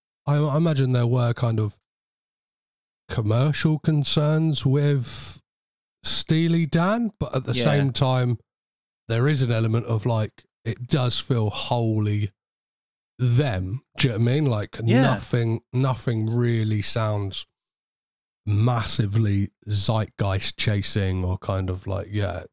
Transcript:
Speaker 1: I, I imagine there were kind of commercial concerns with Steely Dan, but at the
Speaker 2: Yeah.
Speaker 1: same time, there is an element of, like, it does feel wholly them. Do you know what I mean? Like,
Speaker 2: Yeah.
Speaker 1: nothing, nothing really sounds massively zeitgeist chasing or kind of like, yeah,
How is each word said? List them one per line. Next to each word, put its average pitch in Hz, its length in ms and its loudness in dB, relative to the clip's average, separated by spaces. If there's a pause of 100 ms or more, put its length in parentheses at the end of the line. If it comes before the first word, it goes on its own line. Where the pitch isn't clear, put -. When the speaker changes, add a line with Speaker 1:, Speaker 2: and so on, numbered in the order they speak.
(260)
Speaker 1:
I, 143 100 2
I 147 200 2
imagine 143 380 2
there 120 120 4
were 120 280 2
kind 113 260 0
of 104 180 -2 (1300)
commercial 135 720 0
concerns 156 840 2
with 143 760 0 (640)
Steely 165 600 2
Dan, 196 540 0
but - 160 -4
at 131 100 -2
the 123 80 -2
Speaker 2:
Yeah. 123 120 0
Speaker 1:
same 143 260 2
time, 127 460 2 (720)
there 117 180 2
is 147 140 2
an 120 100 0
element 113 360 0
of, 110 180 0
like, 110 400 -2 (180)
it 117 240 -8
does 123 320 0
feel 113 300 0
wholly 107 840 -2 (880)
them. 120 640 0 (140)
Do - 100 0
you 117 60 0
know 98 60 -4
what 117 120 2
I - 20 0
mean? 151 120 0
Like, 107 380 -4
Speaker 2:
Yeah. 240 200 4
Speaker 1:
nothing, 117 580 0 (100)
nothing 127 540 -2 (100)
really 113 460 0
sounds 104 640 -2 (1000)
massively 104 1040 0 (180)
zeitgeist 101 880 -2
chasing 98 640 -2
or 90 140 -2
kind 95 320 -4
of 90 180 -8
like, 95 220 -6
yeah, 98 440 -4